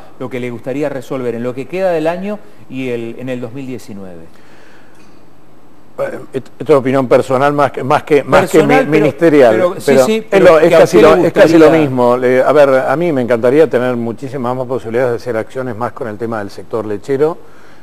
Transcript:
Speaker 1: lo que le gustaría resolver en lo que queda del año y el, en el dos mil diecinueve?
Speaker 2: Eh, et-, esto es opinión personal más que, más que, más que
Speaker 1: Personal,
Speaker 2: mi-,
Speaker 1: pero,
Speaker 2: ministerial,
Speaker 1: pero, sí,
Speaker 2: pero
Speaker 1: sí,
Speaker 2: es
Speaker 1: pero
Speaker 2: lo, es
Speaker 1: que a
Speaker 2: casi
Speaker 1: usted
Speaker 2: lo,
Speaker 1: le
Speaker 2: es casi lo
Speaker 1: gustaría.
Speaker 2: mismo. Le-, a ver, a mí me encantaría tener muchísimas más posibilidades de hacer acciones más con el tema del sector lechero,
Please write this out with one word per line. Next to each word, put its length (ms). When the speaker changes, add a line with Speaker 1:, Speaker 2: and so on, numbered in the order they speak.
Speaker 1:
lo 100
que 120
le 80
gustaría 400
resolver 460
en 80
lo 120
que 120
queda 240
del 160
año 300
y 200
el, 280
en 120
el 100
dos 140
mil 120
diecinueve? 580
Speaker 2:
Eh, 220
et-, 160
esto 140
es 60
opinión 280
personal 460
más 180
que, 100
más 220
que, 220
más 260
que 60
Speaker 1:
Personal, 300
Speaker 2:
mi-, 40
Speaker 1:
pero, 140
Speaker 2:
ministerial, 500
Speaker 1:
pero, 200
sí, 100
Speaker 2:
pero 200
Speaker 1:
sí, 120
Speaker 2:
es 120
Speaker 1:
pero 160
Speaker 2:
lo, 140
es 80
Speaker 1:
que 80
a 40
Speaker 2:
casi 180
Speaker 1:
usted 120
Speaker 2:
lo, 60
Speaker 1:
le 120
Speaker 2:
es 60
casi 200
lo 60
Speaker 1:
gustaría. 280
Speaker 2:
mismo. 300
Le-, 260
a 80
ver, 180
a 280
mí 160
me 80
encantaría 480
tener 260
muchísimas 580
más 140
posibilidades 440
de 40
hacer 220
acciones 400
más 160
con 160
el 80
tema 220
del 100
sector 360
lechero, 520